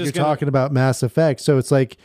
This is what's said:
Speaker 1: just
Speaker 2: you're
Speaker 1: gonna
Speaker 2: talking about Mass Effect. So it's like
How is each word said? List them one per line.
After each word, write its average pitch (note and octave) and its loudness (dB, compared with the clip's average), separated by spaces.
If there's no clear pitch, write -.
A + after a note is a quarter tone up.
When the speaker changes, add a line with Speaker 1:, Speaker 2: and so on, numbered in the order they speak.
Speaker 1:
just C#3+ -4
Speaker 2:
you're - -2
Speaker 1:
gonna D3+ 0
Speaker 2:
talking C#3+ -4
about C3+ 0
Mass C3 0
Effect. D3 0
So C#3+ 2
it's - -2
like C3+ 0